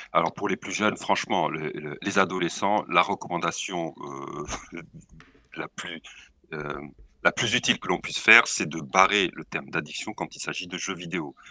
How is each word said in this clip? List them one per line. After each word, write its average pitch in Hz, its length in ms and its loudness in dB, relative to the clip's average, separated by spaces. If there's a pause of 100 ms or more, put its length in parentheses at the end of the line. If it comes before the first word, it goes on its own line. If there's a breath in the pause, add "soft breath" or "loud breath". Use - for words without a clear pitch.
(120)
Alors, 85 220 4
pour 101 160 -4
les 95 80 0
plus - 160 -10
jeunes, 104 240 2
franchement, 95 500 2
le, 78 260 -4
le, 76 280 -8
les 98 180 2
adolescents, 92 720 2
la 87 120 4
recommandation, 87 1000 -2
euh, 73 800 -10
<laughs> - 720 -20
la 78 140 -10
plus, 85 320 -12 (500 loud breath)
euh, 73 300 -6 (420)
la - 80 6
plus... - 240 2
utile 120 240 0
que - 80 -8
l'on 90 120 2
puisse - 200 -4
faire, 113 260 8
c'est - 220 0
de - 140 -4
barrer 95 520 4
le 82 120 -10
terme 69 240 -8
d'addiction 82 440 -4
quand - 220 -6
il - 40 -12
s'agit 85 280 -6
de 90 100 -6
jeux 95 160 -4
vidéo. 85 420 -6 (160 loud breath)